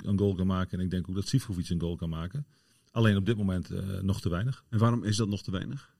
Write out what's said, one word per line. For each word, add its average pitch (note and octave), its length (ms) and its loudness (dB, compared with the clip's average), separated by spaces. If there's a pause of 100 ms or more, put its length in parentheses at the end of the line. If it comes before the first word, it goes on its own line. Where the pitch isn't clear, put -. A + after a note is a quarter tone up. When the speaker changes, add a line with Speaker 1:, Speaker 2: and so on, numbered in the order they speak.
Speaker 1:
een G2 140 2
goal G2+ 160 4
kan F#2 120 0
maken. F#2 320 0
En F2+ 60 -2
ik F2+ 60 -2
denk F2+ 180 -2
ook F#2 60 -6
dat G2 140 -4
Sivkovic F2+ 400 -2
een E2+ 120 0
goal E2+ 160 -2
kan E2 120 -6
maken. E2+ 380 -6 (440)
Alleen A2 260 4
op F#2+ 100 2
dit A2+ 100 2
moment, F#2 340 -2
eh, F#2+ 300 -4
nog G2 200 0
te - 80 -4
weinig. G2+ 400 -2
Speaker 2:
En A2+ 100 -2
waarom A#2 260 4
is G#2 120 2
dat A2 120 2
nog G2+ 140 -2
te - 80 -8
weinig? G#2 500 -8